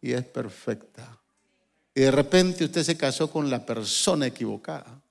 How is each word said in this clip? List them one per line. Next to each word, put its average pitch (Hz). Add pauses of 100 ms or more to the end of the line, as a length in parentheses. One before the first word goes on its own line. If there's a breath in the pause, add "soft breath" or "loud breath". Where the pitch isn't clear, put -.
y 123
es 127
perfecta. 117 (760)
Y 135
de 135
repente 170
usted 160
se 156
casó 151
con 151
la 123
persona 123
equivocada. 120 (100)